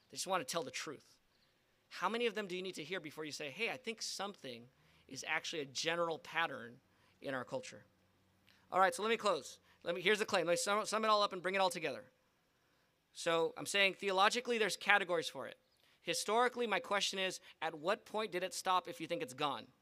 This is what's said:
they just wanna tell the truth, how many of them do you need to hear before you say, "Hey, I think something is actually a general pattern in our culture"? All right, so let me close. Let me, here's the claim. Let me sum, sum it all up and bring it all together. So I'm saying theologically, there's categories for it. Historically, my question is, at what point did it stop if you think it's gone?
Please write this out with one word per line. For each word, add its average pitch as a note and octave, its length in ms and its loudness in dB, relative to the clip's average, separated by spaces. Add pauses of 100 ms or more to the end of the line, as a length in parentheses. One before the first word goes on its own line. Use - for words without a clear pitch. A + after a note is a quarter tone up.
(120)
they - 40 -16
just C3+ 120 -6
wanna F3+ 160 0
tell E3+ 200 -2
the B2+ 80 -10
truth, - 440 -10 (720)
how - 220 -2
many A#3 160 0
of G3+ 100 0
them G3+ 120 -4
do F3+ 100 -6
you F3+ 40 -6
need F#3 140 -8
to E3 80 -8
hear F3+ 160 -6
before D3+ 240 -8
you D3+ 80 -8
say, D3 180 -8
"Hey, F#3+ 200 -4
I C#3+ 80 -6
think A3 240 -10
something B2+ 680 -8 (380)
is C3 180 -12
actually - 360 -2
a C3+ 40 -6
general D#3+ 540 -2
pattern C3 600 -4 (400)
in C#3 120 -4
our B2 120 -2
culture"? B2+ 400 -8 (880)
All F3+ 80 4
right, F#3 120 8
so - 80 -6
let G#3+ 80 2
me A3+ 80 4
close. F#3+ 400 -2 (260)
Let F3 120 -2
me, F#3 60 -6
here's G3 180 4
the G#3+ 60 0
claim. F3 220 2
Let F3 60 4
me E3+ 40 4
sum, G3+ 280 0
sum A3 200 0
it - 20 2
all G#3 160 6
up G3+ 80 2
and F#3 100 -6
bring F#3+ 140 0
it G3 40 4
all F#3+ 100 4
together. D#3 340 -4 (1120)
So E3 440 2
I'm C#3+ 80 -8
saying G3 280 4
theologically, G#3 640 2
there's G#3 180 2
categories F3+ 540 4
for B2+ 180 -10
it. - 100 -12 (440)
Historically, A#3 640 2
my G3 140 2
question F#3+ 400 0
is, F#3 200 0 (220)
at D#3+ 140 -2
what F3+ 300 0
point G#3+ 260 -4
did F3 120 -2
it F3+ 100 -4
stop F#3 340 2
if E3+ 140 -10
you D#3 60 -6
think D#3 140 -2
it's B2+ 120 -6
gone? C3 340 -2 (140)